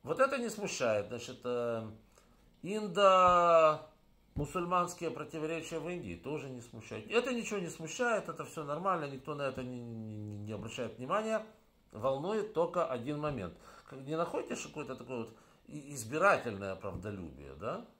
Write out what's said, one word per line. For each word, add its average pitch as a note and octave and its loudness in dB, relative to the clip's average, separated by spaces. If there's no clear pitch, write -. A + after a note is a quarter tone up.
Вот D3 -2
это C4+ 4
не A#3+ -2
смущает. A2+ 0
Значит, A#2+ -10
э, A#2+ -2
индо-мусульманские F3 4
противоречия D#3 -6
в D#3 -6
Индии B2 -6
тоже C#3 -6
не B2 -10
смущают. A2 -12
Это A#3+ 2
ничего G#3+ -4
не E3+ -4
смущает, G3 -2
это D#3 -8
всё D#3 -8
нормально, D#3 -2
никто C#3 -8
на C#3+ -4
это C3 -2
не, B2 -8
не, G#2+ -8
не G#2 -6
обращает A2+ -6
внимания. G#3+ 0
Волнует D3+ 0
только E3+ 2
один C3 -4
момент. A#2+ -2
Как, C3+ -14
не D3 -4
находите, F3 -2
что - -8
какое-то C#3+ -8
такое A#2+ -6
вот A2+ -8
и-, C#3+ -12
избирательное A#2 2
правдолюбие, F2+ -8
да? D3 -6